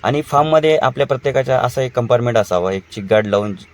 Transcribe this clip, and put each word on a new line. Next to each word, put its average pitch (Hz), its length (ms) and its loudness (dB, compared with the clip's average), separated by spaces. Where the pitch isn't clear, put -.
आणि 143 180 -2
फार्ममध्ये 156 560 2
आपल्या 135 300 0
प्रत्येकाच्या 131 520 0
असं 127 220 -2
एक 127 140 -6
कंपार्टमेंट 120 420 0
असावं, 92 340 0
एक 95 180 -6
चिक 104 140 -12
गार्ड 107 240 2
लावून 101 280 -2